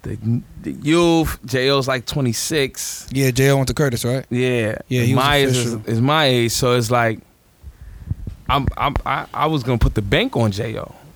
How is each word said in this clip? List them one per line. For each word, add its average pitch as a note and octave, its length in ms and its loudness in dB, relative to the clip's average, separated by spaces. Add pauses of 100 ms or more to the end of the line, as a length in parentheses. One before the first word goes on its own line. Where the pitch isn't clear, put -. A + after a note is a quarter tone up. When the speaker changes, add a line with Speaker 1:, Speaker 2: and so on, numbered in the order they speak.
Speaker 1:
the, G2+ 160 -8 (440)
the D2 100 -8
youth, E3 720 2
J B2+ 240 0
O's C#3 180 2
like C3 180 -2
twenty-six. C3+ 1040 -4
Speaker 2:
Yeah, C3 180 2
J C3 200 4
O C#3 60 4
went C3 120 0
to B2 60 -4
Curtis, B2 300 0
right? B2+ 260 -2
Speaker 1:
Yeah. B2 480 0 (100)
Speaker 2:
Yeah, B2+ 120 0
Speaker 1:
And A#2 80 2
Speaker 2:
he G#2+ 60 4
was C3 100 4
Speaker 1:
Myers C#3 320 4
is, A#2 180 0
Speaker 2:
official. A2 180 -6
Speaker 1:
is A2+ 80 2
my D3+ 260 4
age, A#2+ 260 2
so B2 240 2
it's A#2 140 0
like, A#2 300 2 (1300)
I'm, C3+ 180 2 (100)
I'm, C#3 180 -2 (120)
I, C#3+ 260 -4
I C#3+ 140 -2
was D#3 160 0
gonna A#2+ 160 0
put - 160 2
the G#2+ 80 0
bank D#3+ 340 0
on A2+ 160 2
J A2 260 -6
O. - 160 -12 (220)